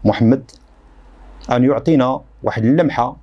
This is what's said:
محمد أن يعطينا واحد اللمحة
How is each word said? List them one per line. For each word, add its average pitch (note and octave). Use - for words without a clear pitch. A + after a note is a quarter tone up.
محمد A2+
أن B2
يعطينا C3
واحد A2
اللمحة C3+